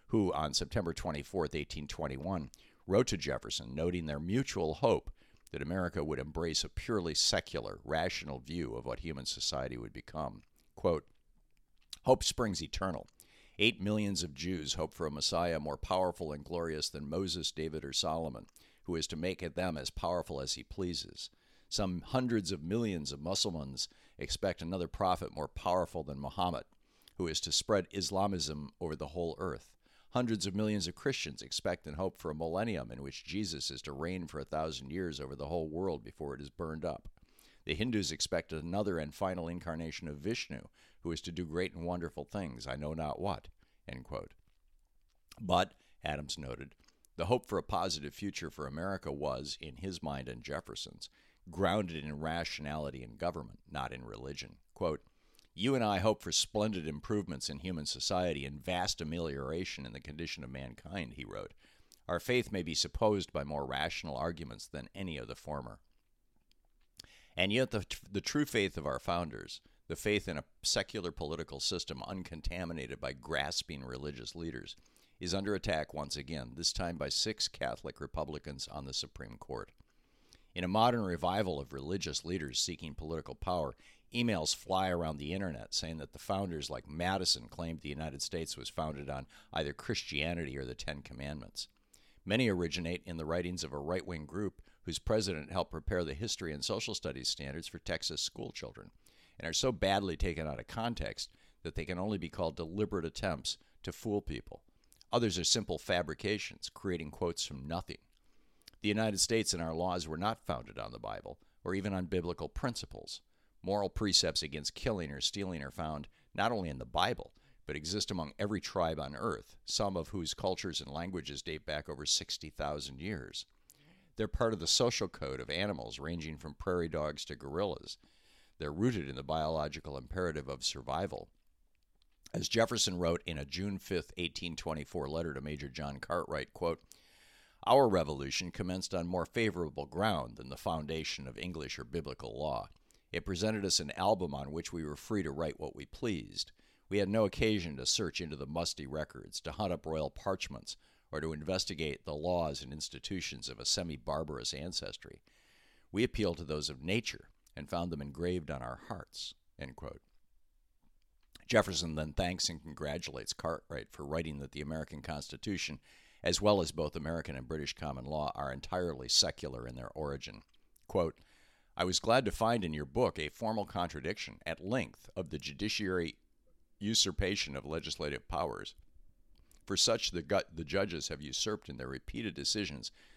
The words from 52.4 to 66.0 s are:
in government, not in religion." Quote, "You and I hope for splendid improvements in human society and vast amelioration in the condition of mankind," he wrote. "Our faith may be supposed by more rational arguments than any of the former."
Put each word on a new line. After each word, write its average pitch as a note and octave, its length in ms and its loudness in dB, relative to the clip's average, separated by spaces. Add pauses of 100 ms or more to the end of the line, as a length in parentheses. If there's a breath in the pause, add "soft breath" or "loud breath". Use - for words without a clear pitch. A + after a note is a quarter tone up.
in A1+ 140 -14
government, C#2+ 420 -2 (100)
not C2+ 240 -4
in B1+ 100 -8
religion." A#1+ 540 -8 (160)
Quote, D#2+ 320 0 (480 soft breath)
"You A#2 220 4
and B2 80 4
I G2+ 160 4
hope G#2+ 240 4
for - 80 -4
splendid G#2 560 2
improvements D#2+ 640 -2
in C#2 80 -6
human E2 260 -2
society E2 600 2
and C#2+ 140 -6
vast F2+ 400 0
amelioration D#2 840 -2
in A1+ 80 -10
the C2+ 60 -10
condition D2+ 440 -8
of B1+ 60 -8
mankind," C2+ 640 -8
he C#2 100 -10
wrote. G1+ 300 -8 (540 soft breath)
"Our F2 120 2
faith B2 320 4
may F#2+ 120 2
be D#2+ 100 -4
supposed G#2 580 4
by D2 120 0
more C#2+ 240 -2
rational C#2+ 500 -2
arguments D2 480 -4
than B1+ 300 -10
any F2+ 220 -4
of A#1 100 -8
the A#1+ 80 -8
former." B1+ 440 -8 (1600 loud breath)